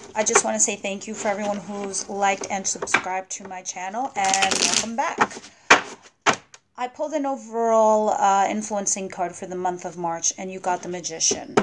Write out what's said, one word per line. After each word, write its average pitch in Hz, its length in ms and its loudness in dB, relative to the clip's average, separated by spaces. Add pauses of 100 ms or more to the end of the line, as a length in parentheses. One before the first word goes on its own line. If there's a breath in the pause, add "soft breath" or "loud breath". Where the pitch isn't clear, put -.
(160)
I 214 80 0
just 226 200 2
wanna 214 160 0
say 208 160 2
thank 196 300 -6
you 220 80 -8
for 214 140 -4
everyone 208 300 -2
who's 202 520 -6
liked 196 400 0
and 190 160 -4
subscribed - 680 -2
to 196 140 -12
my 185 140 -12
channel, 196 540 -6
and 190 440 2
welcome - 360 2
back. 302 240 -2 (1600 soft breath)
I 247 100 -4
pulled 294 260 -6
an 277 140 -2
overall, 220 840 4
uh, 196 400 4
influencing 202 600 -2
card 175 260 -4
for 196 100 -10
the 180 100 -8
month 180 300 -2
of 170 140 -8
March, 165 400 -2
and 190 120 -8
you 190 80 -10
got 180 220 -2
the 185 80 -10
Magician. 165 720 -2